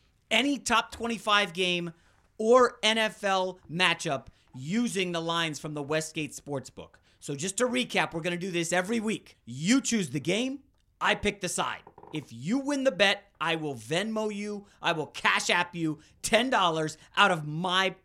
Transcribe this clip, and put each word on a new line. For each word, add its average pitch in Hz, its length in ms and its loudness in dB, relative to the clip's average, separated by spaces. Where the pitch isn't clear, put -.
Any 269 260 2
top 233 340 0
twenty-five 208 640 0
game 175 400 -2
or 240 420 6
N 220 160 4
F 220 260 -2
L 185 360 0
matchup 170 580 0
using 180 560 -2
the 170 100 -4
lines 165 380 -2
from 156 160 -8
the 147 80 -4
Westgate 156 500 -4
Sportsbook. - 600 -12
So 156 160 -8
just 175 220 -6
to 247 100 2
recap, 233 460 0
we're 165 80 -6
gonna 175 160 -2
do 180 140 -6
this 170 220 -2
every 185 260 0
week. 208 460 -6
You 165 360 2
choose 196 280 0
the 143 100 -4
game, 226 400 -2
I 190 140 2
pick 202 280 -4
the 175 80 -4
side. 123 340 -4
If 147 200 -8
you 143 260 -2
win 269 280 0
the 269 60 4
bet, 196 480 2
I 165 180 0
will 151 180 -4
Venmo 208 580 -2
you, 202 320 -8
I 165 120 2
will 151 140 -4
Cash 208 440 0
App 175 240 0
you 156 240 -2
ten 233 260 4
dollars 165 480 2
out 202 140 6
of 160 160 0
my 185 600 0